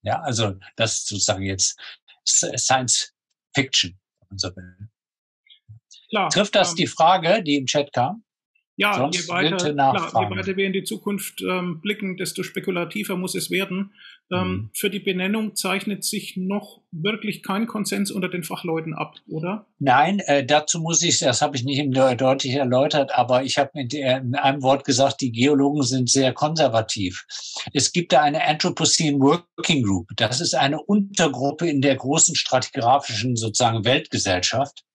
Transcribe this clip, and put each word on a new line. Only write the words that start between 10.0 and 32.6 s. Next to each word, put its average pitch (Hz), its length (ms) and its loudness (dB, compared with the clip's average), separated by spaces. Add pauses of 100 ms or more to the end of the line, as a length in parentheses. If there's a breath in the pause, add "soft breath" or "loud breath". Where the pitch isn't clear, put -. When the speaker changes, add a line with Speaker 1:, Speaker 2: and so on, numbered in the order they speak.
Speaker 1:
nachfragen. 107 360 -2
Speaker 2:
weiter 180 200 -4
wir 196 100 0
in 190 60 -2
die 190 100 -2
Zukunft, 202 600 -6
ähm, 180 380 -2
blicken, 196 360 -4
desto 185 260 -6
spekulativer 180 760 -4
muss 180 180 -6
es 170 160 -6
werden. 190 420 -4 (400 loud breath)
Ähm, 185 160 -2
Speaker 1:
Mhm. 113 240 -4
Speaker 2:
für - 160 -4
die 196 120 -4
Benennung 196 540 -2
zeichnet 190 480 -4
sich - 360 -6
noch 190 420 -6 (100)
wirklich 202 520 -4
kein 208 240 -2
Konsens 202 440 -2
unter 185 200 -4
den 180 120 -6
Fachleuten 160 520 -6
ab, 156 220 -8 (120)
oder? 180 380 -6 (120)
Speaker 1:
Nein, 143 420 4
äh, 143 260 2
dazu 151 340 2
muss 165 220 0
ich, 170 160 2
das 135 240 2
habe 143 140 0
ich 123 80 -2
nicht 135 140 0
im 143 140 0
Deu-, 131 240 4
deutlich 131 380 2
erläutert, 139 580 2
aber 127 320 4
ich 131 140 -2
habe 139 160 2
mit 131 180 -6
der, 135 300 0
in 127 120 -2
einem 143 280 0
Wort 139 220 4
gesagt, 131 360 2
die 131 100 -2
Geologen 139 520 2
sind 127 260 0
sehr 131 240 4
konservativ. 117 920 0 (480 loud breath)
Es 131 180 0
gibt 170 200 0
da 160 100 6
eine 147 200 2
Anthropocene 151 800 0
Working 147 640 2
Group. 98 340 0
Das - 240 0
ist 170 140 -2
eine 147 260 0
Untergruppe 165 880 0
in 143 140 2
der 135 140 4
großen 147 380 0
stratigraphischen 123 1000 0